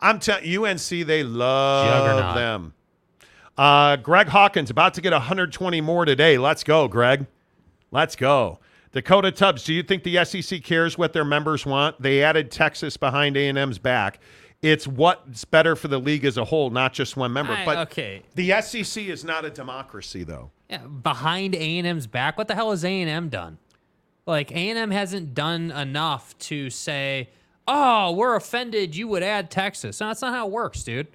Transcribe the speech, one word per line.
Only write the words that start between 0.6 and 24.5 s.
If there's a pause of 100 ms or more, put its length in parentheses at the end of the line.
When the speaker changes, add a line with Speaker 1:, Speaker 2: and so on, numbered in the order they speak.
Speaker 1:
N
C,
they
love
Speaker 2:
Juggernaut.
Speaker 1:
them. (840)
Uh,
Greg
Hawkins,
"About
to
get
a
hundred
twenty
more
today."
Let's
go,
Greg. (680)
Let's
go. (320)
Dakota
Tubbs,
"Do
you
think
the
S
E
C
cares
what
their
members
want?
They
added
Texas
behind
A
and
M's
back. (420)
It's
what's
better
for
the
league
as
a
whole,
not
just
one
member."
Speaker 2:
I,
Speaker 1:
But (120)
Speaker 2:
okay. (140)
Speaker 1:
the
S
E
C
is
not
a
democracy,
though. (180)
Speaker 2:
Yeah,
behind
A
and
M's
back?
What
the
hell
has
A
and
M
done? (680)
Like,